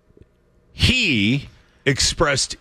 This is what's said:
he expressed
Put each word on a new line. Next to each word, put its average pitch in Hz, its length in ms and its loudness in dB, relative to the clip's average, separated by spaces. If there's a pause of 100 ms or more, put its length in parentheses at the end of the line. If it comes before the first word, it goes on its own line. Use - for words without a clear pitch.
(720)
he 143 800 0 (360)
expressed 139 760 0